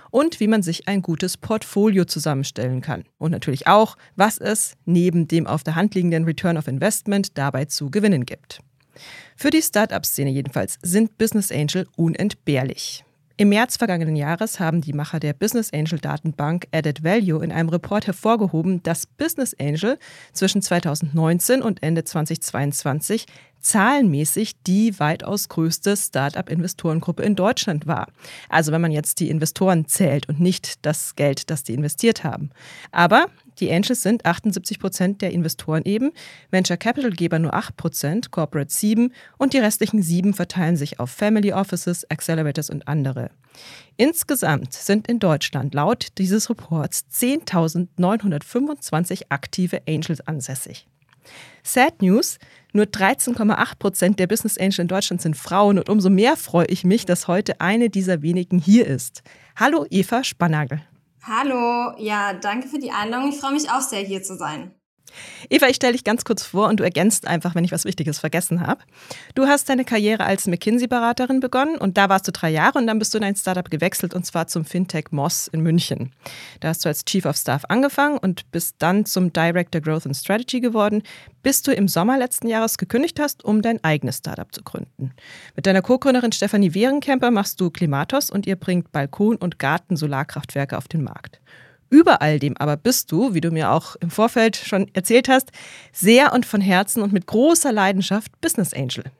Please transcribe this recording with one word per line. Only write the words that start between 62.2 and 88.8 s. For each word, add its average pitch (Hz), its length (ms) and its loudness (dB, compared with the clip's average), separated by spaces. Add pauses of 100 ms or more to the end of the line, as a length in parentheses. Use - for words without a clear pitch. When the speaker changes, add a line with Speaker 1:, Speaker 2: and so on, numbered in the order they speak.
Speaker 2:
danke 220 360 -6
für 294 100 -8
die 262 140 -8
Einladung. 240 360 -2
Ich 285 120 -4
freue 277 120 -4
mich 302 180 -2
auch 196 120 0
sehr, 202 180 -4
hier 196 220 -6
zu 185 160 -10
sein. 156 340 -10 (760)
Speaker 1:
Eva, 294 200 4
ich 269 80 4
stelle 247 180 2
dich 254 100 -6
ganz 220 180 -2
kurz 208 200 -2
vor 202 260 0
und 214 120 2
du - 40 0
ergänzt 180 420 0
einfach, 170 280 -2
wenn 170 100 2
ich 175 80 -2
was 165 140 -4
Wichtiges 160 320 -4
vergessen 165 420 -2
habe. 175 220 -2 (520)
Du 269 120 4
hast 285 240 2
deine 262 160 0
Karriere 214 380 0
als 190 220 0
McKinsey-Beraterin 240 920 0
begonnen 269 380 0
und 190 180 -2
da 196 140 6
warst 190 180 2
du 180 40 -4
drei - 180 -2
Jahre 170 280 2
und 233 80 2
dann 220 120 0
bist 214 160 -2
du 220 40 -2
in 208 60 0
ein 196 100 0
Startup 185 360 -4
gewechselt 170 420 -2
und 175 140 -4
zwar 165 220 -4
zum 160 180 -4
Fintech 175 440 -4
Moss 143 380 -2
in 160 140 -2
München. 160 520 0 (460)
Da - 80 -4
hast 165 160 -4
du 165 60 0
als - 160 -6
Chief 190 180 0
of 147 140 -2
Staff 143 320 -2
angefangen 277 480 2
und - 340 -4
bist - 280 -6
dann 196 260 2
zum 180 260 0
Director 170 480 0
Growth 156 240 -2
and 139 100 -4
Strategy 233 460 -2
geworden, 214 420 0 (400)
bis 277 200 2
du 277 100 2
im 196 160 2
Sommer 214 300 2
letzten 254 280 -2
Jahres 226 300 0
gekündigt 262 420 -2
hast, 294 240 -4
um 214 200 2
dein 226 200 0
eigenes 147 360 0
Startup - 360 -10
zu - 80 -16
gründen. - 520 -10 (420)
Mit 151 80 -8
deiner 190 160 4
Co-Gründerin 247 520 2
Stefanie 202 420 2
Wehrenkemper 262 560 2
machst 202 320 0
du 175 80 2
Klimatos 160 580 0
und 196 180 -4
ihr 190 100 0
bringt 180 360 -2